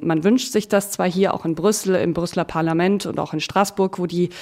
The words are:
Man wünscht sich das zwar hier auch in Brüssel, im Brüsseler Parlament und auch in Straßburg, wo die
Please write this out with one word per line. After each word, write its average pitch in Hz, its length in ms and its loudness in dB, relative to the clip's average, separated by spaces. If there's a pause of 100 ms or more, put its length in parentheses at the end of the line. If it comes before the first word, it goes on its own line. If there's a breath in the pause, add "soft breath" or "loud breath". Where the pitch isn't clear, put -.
Man 160 220 0
wünscht 247 280 2
sich 208 160 0
das 202 220 0
zwar 180 160 -2
hier 185 280 2
auch - 100 -6
in 165 100 -2
Brüssel, 190 420 2
im 170 180 2
Brüsseler 175 300 -2
Parlament 170 600 0
und 170 160 -4
auch 156 140 -4
in 156 60 -2
Straßburg, 190 580 0
wo 180 80 -2
die 175 240 0 (120)